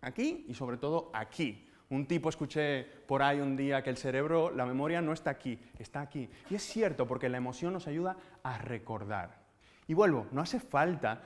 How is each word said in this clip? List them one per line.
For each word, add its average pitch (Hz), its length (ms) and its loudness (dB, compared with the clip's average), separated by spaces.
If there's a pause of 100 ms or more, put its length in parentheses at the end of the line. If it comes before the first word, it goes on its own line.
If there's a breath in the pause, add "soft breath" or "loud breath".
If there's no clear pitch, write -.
aquí 277 480 -2
y 120 60 -8
sobre 123 240 -4
todo 160 340 0
aquí. 110 560 -4 (220 loud breath)
Un 135 160 0
tipo 160 240 2
escuché 147 540 0
por - 380 0
ahí 143 180 6
un 139 160 0
día 139 260 2
que 135 80 -2
el 123 80 -2
cerebro, 156 520 2
la 127 140 0
memoria 147 380 0
no 156 100 0
está 160 180 -2
aquí, 127 280 -4 (200 loud breath)
está 143 220 -8
aquí. 139 300 -8 (180 loud breath)
Y 190 60 -2
es 202 80 -4
cierto, 147 440 2
porque 123 220 -2
la 123 80 0
emoción 127 380 -4
nos 175 120 -6
ayuda 170 300 -2 (260 loud breath)
a 117 140 -4
recordar. 101 840 -6 (480 loud breath)
Y 160 60 0
vuelvo, 160 360 6
no 135 100 -2
hace 180 200 -2
falta 143 640 2